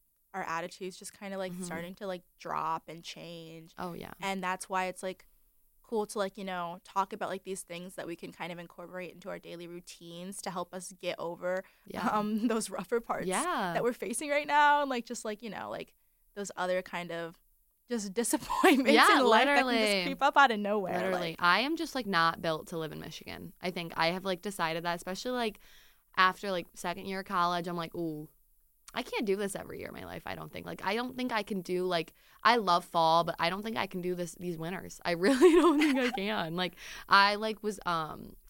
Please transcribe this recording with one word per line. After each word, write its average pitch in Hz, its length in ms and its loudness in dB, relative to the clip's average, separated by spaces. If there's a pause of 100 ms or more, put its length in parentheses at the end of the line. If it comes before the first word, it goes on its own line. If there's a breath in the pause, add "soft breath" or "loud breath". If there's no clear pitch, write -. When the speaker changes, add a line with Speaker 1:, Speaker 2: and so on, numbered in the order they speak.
(320)
Speaker 1:
our 190 100 -6
attitudes 180 560 -6
just - 140 -14
kinda, 196 260 -10
like, 190 140 -4
Speaker 2:
Mm-hmm. 180 120 -8
Speaker 1:
starting 175 320 -8
to, 208 100 -10
like, 180 160 -6 (160)
drop 160 500 -4
and 165 160 -14
change. 165 720 -16
Speaker 2:
Oh, 180 140 -8
yeah. - 280 -12
Speaker 1:
And 196 220 -4
that's 185 260 -4
why 185 180 -2
it's, 185 160 -8
like, 185 240 -8 (560)
cool 214 240 -2
to, 226 120 -8
like, 196 200 -2
you 202 60 -10
know, 180 400 -6
talk - 280 -2
about, 180 160 -6
like, 190 160 -8
these 185 180 -8
things 175 340 -12
that 156 100 -8
we 170 100 -8
can 175 160 -12
kind 175 180 -10
of 170 80 -10
incorporate 175 540 -12
into 180 160 -18
our 175 100 -8
daily 170 300 -14
routines 175 760 -14
to 202 80 -8
help 175 240 -8
us 185 260 -12
get 175 180 -6
over, 180 440 -4 (240 soft breath)
Speaker 2:
Yeah. 180 220 -4
Speaker 1:
um, 214 400 0
<laughs> - 0 -
those 220 220 -2
rougher 196 300 -2
parts - 280 -4
Speaker 2:
Yeah. 220 460 -2
Speaker 1:
that 220 80 0
we're 247 100 2
facing 247 380 -6
right 294 160 0
now. 294 340 6
And, 277 100 -2
like, 240 160 -4
just, - 180 -10
like, 214 180 -6
you 226 80 -10
know, 104 200 -8
like, - 240 -10 (400)
those 202 220 -8
other 180 260 0
kind 175 300 -8
of 170 260 -8 (520)
just 208 240 -4
<laughs> 233 60 -2
disappointments 262 720 4
Speaker 2:
Yeah, 262 280 10
Speaker 1:
in 262 60 6
life 226 180 8
that 285 100 6
can 262 140 4
Speaker 2:
literally. 240 100 4
Speaker 1:
just 208 280 4
creep 180 160 -2
up 285 160 4
out 277 120 8
of 214 80 0
nowhere, 202 380 0
Speaker 2:
Literally. 185 240 0
Speaker 1:
like 165 180 -4
Speaker 2:
I 175 220 6
am 294 160 0
just, 320 180 -4
like, 254 120 -4
not 165 340 2
built 165 280 -2
to 170 100 -6
live 156 140 -6
in 156 60 -12
Michigan. 95 600 -12
I 180 100 -4
think 170 260 -6
I 165 120 4
have, 180 160 -2
like, 190 180 -2
decided 170 420 -2
that, 175 120 -2
especially, 190 360 -6
like, 233 280 -2 (560 soft breath)
after, 185 340 4
like, 180 240 -2
second 185 320 -6
year 190 140 -4
of 190 60 -10
college, 175 420 0
I'm 175 80 -4
like, 165 180 -6
"Ooh, 156 340 -6 (680)
I 240 80 -4
can't 277 240 -4
do 196 100 2
this 196 200 -4
every - 240 -10
year - 80 -10
of - 60 -14
my - 100 -12
life, 87 220 -12
I - 80 -8
don't 156 180 -12
think." 85 140 -10
Like, 170 180 -10
I 190 100 -2
don't 254 220 -6
think 254 160 -4
I 220 100 -2
can 208 180 -4
do, 180 240 -2
like, 175 300 -2 (280 soft breath)
I 226 140 6
love 185 300 4
fall, 165 380 4
but 165 140 -4
I 170 120 2
don't 196 120 -4
think 226 140 -4
I 196 100 0
can 185 140 -6
do 180 140 -2
this, 175 220 -6
these 175 200 -6
winters. 170 480 -8
I 175 60 -2
<laughs> 175 140 0
really 277 300 10
don't 330 240 8
think 294 200 4
I 247 140 2
can. 190 440 -2
Like, 180 200 -2 (320 loud breath)
I, 196 260 8
like, 214 280 -4
was, 208 240 -4
um, 165 480 -4 (160)